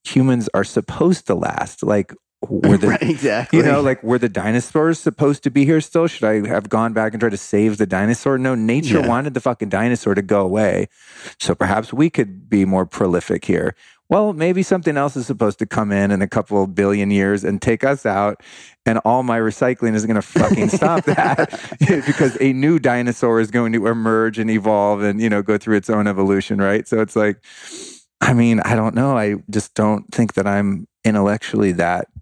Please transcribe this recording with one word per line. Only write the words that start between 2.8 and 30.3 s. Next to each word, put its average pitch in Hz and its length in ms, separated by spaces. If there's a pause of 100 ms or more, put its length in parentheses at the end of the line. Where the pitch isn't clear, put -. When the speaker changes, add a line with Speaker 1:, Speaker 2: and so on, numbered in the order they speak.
Speaker 2:
<laughs> - 20
Right, - 140
exactly. 127 560
Speaker 1:
you 143 60
know, 147 160
like, 131 220
were 120 140
the 117 120
dinosaurs 120 720
supposed 143 440
to 139 80
be 139 140
here 156 160
still? 170 260
Should - 160
I 107 240
have 101 220
gone 113 240
back 110 200
and 110 60
tried 113 120
to 98 60
save 104 400
the 104 100
dinosaur? 113 520
No, 131 160
nature 117 460
Speaker 2:
Yeah. 123 60
Speaker 1:
wanted 131 280
the 127 60
fucking 113 280
dinosaur 107 460
to 101 80
go 101 180
away. 95 460 (520)
So - 140
perhaps 101 400
we 151 160
could 98 400
be 101 160
more 95 220
prolific 87 580
here. - 300 (340)
Well, 208 220
maybe 175 320
something 170 320
else 139 220
is 123 100
supposed 107 320
to 110 60
come 104 260
in 101 200
in 98 100
a 98 80
couple 101 340
of 95 100
billion 101 380
years 98 320
and 98 180
take 113 220
us 139 220
out, 101 360 (440)
and 113 140
all 123 220
my 120 160
recycling 113 580
is 107 100
gonna 107 160
fucking - 480
stop 170 360
Speaker 2:
<laughs> - 120
Speaker 1:
that - 420 (180)
<laughs> - 20 (260)
because 139 340
a 135 140
new 147 260
dinosaur 120 600
is 107 100
going 117 220
to 107 140
emerge 113 520
and 110 100
evolve 104 520
and, 104 200
you 113 80
know, 104 120
go 104 160
through 107 180
its 101 140
own 107 180
evolution, 98 540
right? 101 260
So 110 140
it's 107 160
like, 107 260 (800)
I 135 120
mean, 117 280
I 120 140
don't 110 200
know. 131 220
I 104 180 (140)
just 104 240
don't 107 400
think 113 220